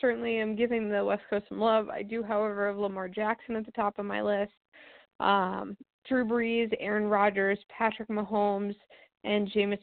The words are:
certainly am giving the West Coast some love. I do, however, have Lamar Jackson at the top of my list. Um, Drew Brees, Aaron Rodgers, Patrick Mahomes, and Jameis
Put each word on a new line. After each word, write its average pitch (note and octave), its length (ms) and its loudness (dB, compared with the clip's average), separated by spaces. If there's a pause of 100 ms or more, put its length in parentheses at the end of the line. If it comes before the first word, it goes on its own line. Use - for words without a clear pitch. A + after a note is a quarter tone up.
certainly A#3 380 0
am A3 160 -2
giving A3+ 340 0
the G3+ 160 0
West G3+ 240 0
Coast G#3 200 -2
some G3 120 -8
love. A3 280 4
I - 140 -6
do, A3 200 -6
however, G#3 460 0
have G3+ 100 -2
Lamar F#3+ 300 -4
Jackson G#3+ 480 -4
at A3 100 -6
the A3+ 60 -18
top G#3 260 -2
of G3+ 80 -6
my G3+ 160 -2
list. G#3 300 0 (680)
Um, F#3+ 580 2 (320)
Drew B3+ 160 2
Brees, A#3 540 2
Aaron G#3 300 0
Rodgers, G3+ 500 4 (180)
Patrick A3 320 -2
Mahomes, G#3 680 0 (480)
and G#3 260 0
Jameis G3+ 320 0